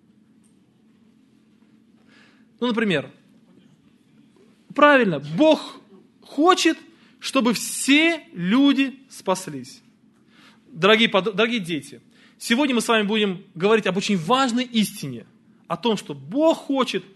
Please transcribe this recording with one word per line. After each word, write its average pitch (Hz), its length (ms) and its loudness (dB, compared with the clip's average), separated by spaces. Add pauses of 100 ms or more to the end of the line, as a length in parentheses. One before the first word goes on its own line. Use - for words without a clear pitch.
(2500)
Ну, 240 80 -2
например, 208 420 -2 (1600)
правильно, 262 440 4
Бог 175 640 0 (400)
хочет, 330 580 2 (400)
чтобы 240 360 0
все 311 680 0 (100)
люди 254 680 0 (100)
спаслись. 156 720 -8 (880)
Дорогие 214 400 2
под-, 190 260 -2
дорогие 226 260 -2
дети, 156 400 -10 (380)
сегодня 254 360 0
мы 226 60 0
с - 80 -4
вами 220 180 2
будем 202 380 -2 (100)
говорить 208 320 0
об 185 100 -2
очень 202 200 -2
важной 247 480 0
истине, 170 640 -4 (400)
о 170 100 -6
том, 226 200 -2
что - 180 -10
Бог 247 440 0
хочет, 247 460 -4 (120)